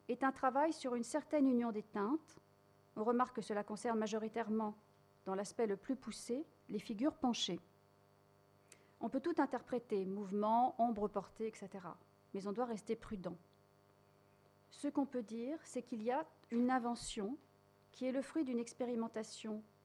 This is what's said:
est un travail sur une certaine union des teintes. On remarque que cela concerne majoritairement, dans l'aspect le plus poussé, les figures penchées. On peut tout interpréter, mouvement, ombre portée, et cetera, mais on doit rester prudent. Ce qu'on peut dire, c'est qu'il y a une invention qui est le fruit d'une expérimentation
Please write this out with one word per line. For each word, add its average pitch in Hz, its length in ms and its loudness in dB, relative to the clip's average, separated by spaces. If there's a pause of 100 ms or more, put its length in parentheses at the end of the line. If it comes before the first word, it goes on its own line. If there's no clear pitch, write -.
est 240 160 0
un 269 80 4
travail 269 400 2
sur 247 220 -4
une 240 100 0
certaine 294 420 2
union 240 260 4
des 208 100 -4
teintes. 214 580 -2 (560)
On 214 80 -2
remarque 240 320 2
que 220 60 -2
cela 208 200 -2
concerne 220 360 -2
majoritairement, 220 760 0 (500)
dans 190 100 -2
l'aspect 202 320 0
le 196 100 0
plus 262 180 -2
poussé, 240 500 -4 (240)
les 214 100 -4
figures 240 360 0
penchées. 214 460 0 (1400)
On 233 80 -2
peut 269 120 0
tout 349 180 2
interpréter, 240 680 0
mouvement, 208 720 2
ombre 220 300 2
portée, 208 400 -4
et 214 60 -8
cetera, 185 420 -10 (380)
mais 196 120 -4
on 202 60 -2
doit 226 120 -2
rester 226 320 -2
prudent. 180 400 -8 (1300)
Ce - 180 -6
qu'on 285 180 2
peut 247 160 -4
dire, 233 420 -6
c'est - 180 -6
qu'il 226 200 -6
y 233 80 0
a 302 160 0 (240)
une 240 200 4
invention 233 640 0 (560)
qui 254 140 -4
est 262 60 2
le 262 100 2
fruit 320 220 0
d'une 254 140 2
expérimentation 226 1040 -2 (220)